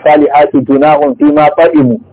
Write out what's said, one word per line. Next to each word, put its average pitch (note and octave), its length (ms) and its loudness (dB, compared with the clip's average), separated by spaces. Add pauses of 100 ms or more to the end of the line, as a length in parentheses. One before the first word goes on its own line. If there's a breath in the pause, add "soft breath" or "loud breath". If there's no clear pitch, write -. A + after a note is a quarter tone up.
salihati D3 580 0
junahun C#3+ 540 0
fi D3 160 -2
ma D3+ 180 0
ta'imu." D3+ 480 0 (140)